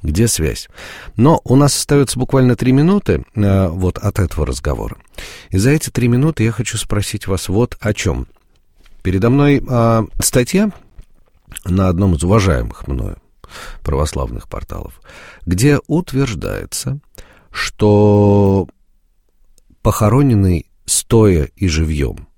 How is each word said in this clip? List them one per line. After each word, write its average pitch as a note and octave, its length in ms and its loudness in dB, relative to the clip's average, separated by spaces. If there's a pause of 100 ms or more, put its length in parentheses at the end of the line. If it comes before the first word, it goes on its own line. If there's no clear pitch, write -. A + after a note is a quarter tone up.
Где D#2+ 260 0
связь? D2 420 -4 (460)
Но C#3 280 4
у B2 120 2
нас C#3+ 200 4
остаётся - 420 0
буквально B2+ 380 2
три B2 160 0
минуты, C#3+ 520 2 (120)
э, G2 320 2
вот F2+ 300 -2
от G2+ 220 -4
этого D#2 260 -2
разговора. B1 520 -6 (520)
И F#2+ 80 -2
за A2 140 2
эти D#3 180 0
три B2 180 -2
минуты B2 360 0
я A2+ 80 0
хочу - 260 -6
спросить - 500 -4
вас F#2+ 220 -4
вот G#2+ 320 0
о G#2+ 120 -2
чём. B1+ 340 -4 (760)
Передо G2 260 0
мной, C#3+ 380 4
а, A#2 380 2 (140)
статья F3+ 520 0 (960)
на F#2 240 2
одном F2+ 260 2
из C#2+ 80 -2
уважаемых F2+ 640 0
мною G#1+ 300 -6 (680)
православных C2+ 640 -4
порталов, - 540 -14 (440)
где B2 420 2
утверждается, B2+ 1120 -4 (520)
что G2+ 1160 4 (1120)
похороненный G#2+ 840 2 (180)
стоя G2 680 2
и F#2+ 120 -2
живьём D2+ 600 -2 (100)